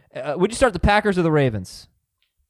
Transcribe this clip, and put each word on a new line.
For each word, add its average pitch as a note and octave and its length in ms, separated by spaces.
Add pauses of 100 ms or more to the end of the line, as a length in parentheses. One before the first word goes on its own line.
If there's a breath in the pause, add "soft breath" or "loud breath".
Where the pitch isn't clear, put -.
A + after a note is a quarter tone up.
(140)
uh, C3+ 240
would F#3+ 140
you - 40
start B3 160
the F3 60
Packers G#3 400
or F3+ 40
the E3 100
Ravens? B2 560 (600)